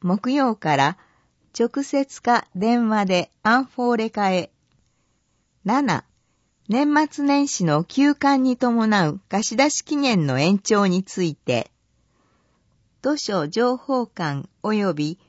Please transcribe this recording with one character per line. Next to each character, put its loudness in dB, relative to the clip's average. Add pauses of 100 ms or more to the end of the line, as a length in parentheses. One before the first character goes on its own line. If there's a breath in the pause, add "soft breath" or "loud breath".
木 -2
曜 0
か 0
ら、 0 (600 soft breath)
直 -2
接 -4
か 0
電 0
話 0
で 0 (120)
ア 4
ン 0
フ -4
ォ 2
ー 2
レ -2
カ 0
へ。 -2 (1120)
七、 0 (640)
年 0 (160)
末 -6
年 2
始 -4
の 2
休 2
館 2
に 2
伴 2
う -6
貸 -4
し -8
出 2
し -6
期 -6
限 0
の 0
延 2
長 2
に 0
つ -8
い -2
て、 -4 (1300)
図 0
書 -4
情 0
報 -4
館 -6 (140)
及 0
び -6 (100)